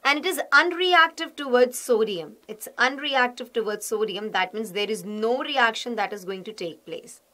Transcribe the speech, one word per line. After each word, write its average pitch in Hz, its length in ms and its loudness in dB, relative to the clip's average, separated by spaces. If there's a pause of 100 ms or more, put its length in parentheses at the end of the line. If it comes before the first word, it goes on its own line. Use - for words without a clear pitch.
and 285 160 2
it 302 60 -8
is 359 160 -2 (100)
unreactive 330 800 4
towards 247 460 2
sodium. 208 540 0 (120)
It's - 220 -14 (100)
unreactive 254 760 0
towards 208 320 -4
sodium. 208 460 -4
That 185 220 0
means 208 200 -6
there 208 180 -2
is 185 140 -6
no 220 360 -2
reaction 247 540 0
that 196 160 -2
is 196 140 -10
going 190 180 -8
to 208 80 -12
take - 340 -10
place. - 360 -14 (120)